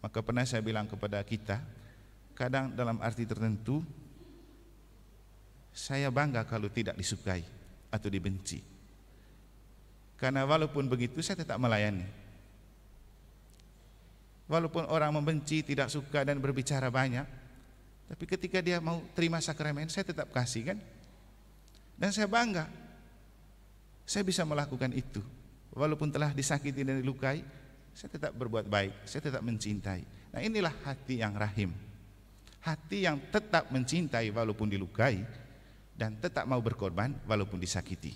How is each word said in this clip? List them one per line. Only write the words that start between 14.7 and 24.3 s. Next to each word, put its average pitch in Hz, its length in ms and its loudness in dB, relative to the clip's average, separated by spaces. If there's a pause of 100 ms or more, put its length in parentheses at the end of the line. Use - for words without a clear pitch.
orang 151 240 4
membenci, 151 520 2
tidak 135 280 0
suka, 143 320 0
dan 139 160 2
berbicara 131 480 2
banyak, 131 400 2 (800)
tapi - 160 -8
ketika 185 400 0
dia 175 160 4
mau 165 240 0 (140)
terima 165 260 4
sakramen, 151 480 -2
saya 190 160 -2
tetap 160 240 -4
kasih, 123 440 0
kan? - 20 -8 (1200)
Dan 196 160 2
saya 208 140 2
bangga, 202 400 2 (1400)
saya 202 160 0
bisa 185 220 2